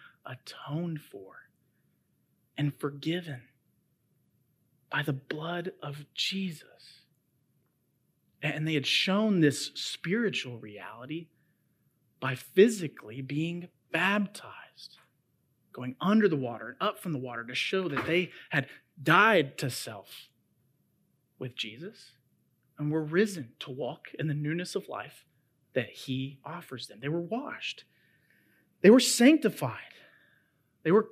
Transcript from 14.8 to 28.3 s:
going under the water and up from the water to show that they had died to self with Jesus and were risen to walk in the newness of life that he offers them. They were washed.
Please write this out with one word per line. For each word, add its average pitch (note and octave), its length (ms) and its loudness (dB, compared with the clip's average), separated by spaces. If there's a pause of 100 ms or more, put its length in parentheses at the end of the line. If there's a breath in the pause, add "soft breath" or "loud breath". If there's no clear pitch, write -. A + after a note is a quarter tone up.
going B2+ 280 -8
under G#3 280 6
the D#3+ 80 2
water A#2 320 -4
and F3 200 -2
up - 120 -6
from F3 120 -6
the C#3 60 -2
water A#2+ 260 -8
to A#2+ 100 -12
show F#3+ 340 0
that C3 180 -4
they E3+ 240 2 (200 loud breath)
had C#3 180 0 (340 loud breath)
died F3 560 6
to C#3+ 100 -2
self - 600 -10 (1120)
with B2 180 -10
Jesus C3 560 -12 (680)
and D3 120 0
were D#3 140 0
risen E3+ 560 0
to - 100 -12
walk C3 380 -8 (100)
in - 80 -2
the D3+ 80 0
newness D#3 400 -2
of - 140 -4
life A#2+ 360 -10 (500)
that A#2 160 -2
he C3+ 540 -8
offers D3+ 420 -12
them. G#2+ 140 -18
They C3+ 80 -6
were E3+ 120 -2
washed. - 640 -8 (960)